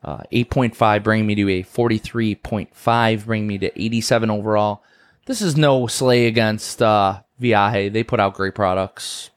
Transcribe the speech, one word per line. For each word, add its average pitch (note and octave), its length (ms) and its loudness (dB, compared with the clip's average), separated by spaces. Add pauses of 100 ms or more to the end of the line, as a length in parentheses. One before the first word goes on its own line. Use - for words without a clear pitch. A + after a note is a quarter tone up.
Uh, C#2+ 160 -10 (120)
eight A#2+ 180 0
point B2 240 0
five G#2+ 300 2
bringing A2 240 2
me G#2 80 0
to G2+ 120 2
a F#2 140 -2
forty-three A2+ 720 -2
point - 400 -8
five, A2+ 500 0
bringing A2 220 -4
me G2+ 120 -4
to - 220 -6
eighty-seven A2+ 500 0
overall. G#2 520 -2 (440)
This B3+ 140 -6
is E3+ 160 -2
no C3+ 300 4
slay B2 400 2
against, A2 560 -2
uh, G2+ 380 2 (200)
Viaje. G#2 520 2
They A2 100 -2
put A2+ 160 -4
out G2 160 2
great F#2+ 220 -4
products. F#2+ 800 -4